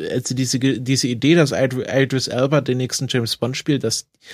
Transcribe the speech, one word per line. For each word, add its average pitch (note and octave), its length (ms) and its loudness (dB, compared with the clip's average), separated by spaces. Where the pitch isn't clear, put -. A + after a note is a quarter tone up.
also B2+ 240 -2
diese B2+ 240 -2
Ge-, B2 200 0
diese C3 280 0
Idee, B2 280 4
dass D3 180 4
Id-, B2+ 360 -2
Idris C3+ 380 0
Elba C3+ 320 2
den B2+ 180 0
nächsten B2+ 300 -4
James A#2+ 300 -2
Bond B2 180 -2
spielt, C#3 300 -2
das, - 220 -4